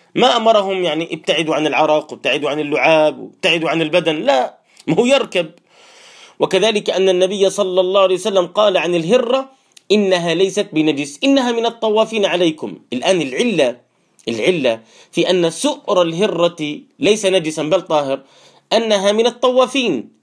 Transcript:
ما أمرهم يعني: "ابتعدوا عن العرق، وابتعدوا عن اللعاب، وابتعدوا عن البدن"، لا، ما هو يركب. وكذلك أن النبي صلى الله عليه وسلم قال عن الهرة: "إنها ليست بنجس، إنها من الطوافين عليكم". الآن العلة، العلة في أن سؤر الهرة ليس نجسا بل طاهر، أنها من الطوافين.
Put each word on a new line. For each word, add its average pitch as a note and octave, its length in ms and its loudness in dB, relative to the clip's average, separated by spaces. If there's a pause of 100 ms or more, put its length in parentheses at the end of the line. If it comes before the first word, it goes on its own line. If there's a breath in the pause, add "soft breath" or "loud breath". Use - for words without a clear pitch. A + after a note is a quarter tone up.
(140 soft breath)
ما B3 220 4
أمرهم G3+ 480 2
يعني: D#3+ 300 -4
"ابتعدوا D#3 400 -2
عن D3+ 120 0
العرق، D3+ 460 0
وابتعدوا C#3 380 -4
عن D3+ 100 -4
اللعاب، D3+ 580 2
وابتعدوا D#3+ 520 -2
عن D#3+ 120 0
البدن"، D#3 320 0
لا، A#3+ 440 0 (280 soft breath)
ما D#3 100 0
هو B3 100 2
يركب. A3 440 0 (880 loud breath)
وكذلك F#3+ 520 0
أن F#3 180 2
النبي F#3+ 420 2
صلى F#3 300 -2
الله F#3 200 2
عليه F#3 140 2
وسلم F#3 320 0
قال G3 300 2
عن E3+ 180 0
الهرة: A#3 560 0 (420 soft breath)
"إنها F#3 420 2
ليست F#3+ 380 0
بنجس، D3 520 -2
إنها C4+ 280 2
من A#3 140 -2
الطوافين A3 580 0
عليكم". D#3+ 540 -2 (140)
الآن D#3 300 0
العلة، C#3+ 540 0 (520)
العلة A#2+ 520 0 (320 soft breath)
في E3+ 180 0
أن F3 200 2
سؤر G3 520 -2
الهرة E3 760 -2 (200)
ليس G3+ 280 0
نجسا D#3+ 360 -2
بل E3 180 0
طاهر، D3 400 -2 (520 soft breath)
أنها G#3 400 0
من A3+ 140 2
الطوافين. B3 840 -2 (120)